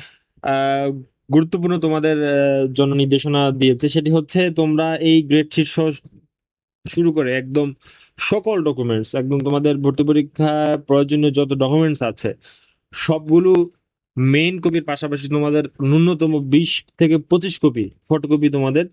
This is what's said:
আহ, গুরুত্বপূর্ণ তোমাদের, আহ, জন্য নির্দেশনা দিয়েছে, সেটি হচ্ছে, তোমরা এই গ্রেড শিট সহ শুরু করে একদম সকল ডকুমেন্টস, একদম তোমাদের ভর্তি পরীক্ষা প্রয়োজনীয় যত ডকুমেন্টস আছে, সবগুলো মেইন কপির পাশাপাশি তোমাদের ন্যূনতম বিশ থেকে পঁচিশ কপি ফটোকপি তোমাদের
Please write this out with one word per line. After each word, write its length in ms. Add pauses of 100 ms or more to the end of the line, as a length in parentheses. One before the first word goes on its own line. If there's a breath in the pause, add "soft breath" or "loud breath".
(520 loud breath)
আহ, 360 (460)
গুরুত্বপূর্ণ 400 (120)
তোমাদের, 380
আহ, 380 (160)
জন্য 140 (100)
নির্দেশনা 400 (180)
দিয়েছে, 340
সেটি 220
হচ্ছে, 240 (200)
তোমরা 260 (220)
এই 80 (140)
গ্রেড 240
শিট 200
সহ 120 (1000)
শুরু 320
করে 140 (120)
একদম 260 (640 soft breath)
সকল 260 (120)
ডকুমেন্টস, 420 (100)
একদম 260
তোমাদের 280 (100)
ভর্তি 260
পরীক্ষা 400 (380)
প্রয়োজনীয় 500
যত 120 (120)
ডকুমেন্টস 380 (100)
আছে, 200 (640 soft breath)
সবগুলো 600 (640)
মেইন 460
কপির 280
পাশাপাশি 360 (100)
তোমাদের 280 (240)
ন্যূনতম 440 (220)
বিশ 160 (280)
থেকে 180 (140)
পঁচিশ 320
কপি 240 (220)
ফটোকপি 480
তোমাদের 360